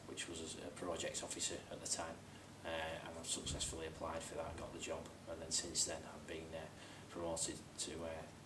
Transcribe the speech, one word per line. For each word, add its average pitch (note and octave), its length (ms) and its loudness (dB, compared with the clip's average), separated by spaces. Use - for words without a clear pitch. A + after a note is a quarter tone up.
which - 240 -2
was - 100 -2
as D#2+ 160 -2
a - 20 -4
project - 440 2
officer - 320 2
at E3+ 120 -2
the - 60 2
time, E2 240 2
uh, F3 60 0
and - 400 2
I - 40 -4
successfully - 640 2
applied D#2+ 340 0
for - 140 -2
that D#2+ 140 2
and - 100 -2
got - 140 -2
the - 60 -4
job, - 200 0
and G2 100 -2
then - 80 -2
since - 360 6
then - 200 2
I've - 220 -8
been, E2 260 -2
uh, D#2+ 120 -2
promoted - 460 2
to, F2 120 2
uh, D#2+ 320 0